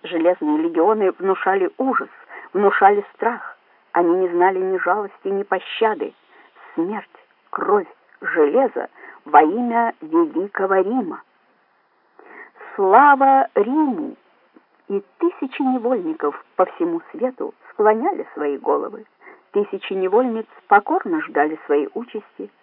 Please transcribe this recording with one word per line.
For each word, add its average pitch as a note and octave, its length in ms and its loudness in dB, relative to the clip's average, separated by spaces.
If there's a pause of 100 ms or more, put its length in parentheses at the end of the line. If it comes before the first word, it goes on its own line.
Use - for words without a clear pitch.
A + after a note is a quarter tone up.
Железные E3 560 0
легионы E3+ 540 0
внушали F#3+ 680 -2
ужас – C4 300 -2 (440)
внушали G3+ 520 4 (100)
страх. - 420 -6 (360)
Они E3+ 200 2
не F#3 160 0
знали F3+ 300 2
ни F#3 200 -2
жалости, G3 500 -4
ни G3 160 -2
пощады. - 680 -2 (600)
Смерть, F#3 320 -4 (440)
кровь, G3+ 360 0 (340)
железо F3 680 0 (360)
во D3+ 180 6
имя A#3 580 0
Великого E3+ 800 -2
Рима. F#3+ 420 -4 (1500)
«Слава C4+ 800 6
Риму!» A#3+ 600 -2 (720)
И G3+ 120 -2 (180)
тысячи D#4 440 -4
невольников G#3+ 840 -2 (120)
по F#3 80 4
всему E3+ 380 -6 (100)
свету B3+ 420 -8 (160)
склоняли A3+ 640 0
свои C#3+ 240 -6
головы. D3+ 480 -4 (460)
Тысячи G3+ 420 -4
невольниц A3 520 0 (220)
покорно G3+ 540 0
ждали D3+ 420 -2
своей D3 300 0
участи. G#3 560 -12 (120)